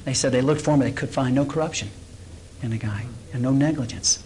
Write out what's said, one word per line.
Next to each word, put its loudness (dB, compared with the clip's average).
they -2
said 2
they 4
looked 2
for 4
him, 8
but 4
they 0
could -4
find 2
no 4
corruption -2
in -4
the 0
guy -4
and -4
no 2
negligence. 0